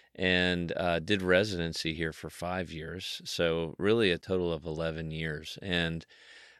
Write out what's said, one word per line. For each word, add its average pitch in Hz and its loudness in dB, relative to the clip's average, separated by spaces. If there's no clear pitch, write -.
and, 90 2
uh, 85 2
did 92 0
residency 90 2
here 80 -2
for - -10
five 85 -6
years. 82 -10
So 82 0
really 107 4
a 85 2
total 90 0
of 78 -4
eleven 80 -4
years. 78 -6
And 85 -2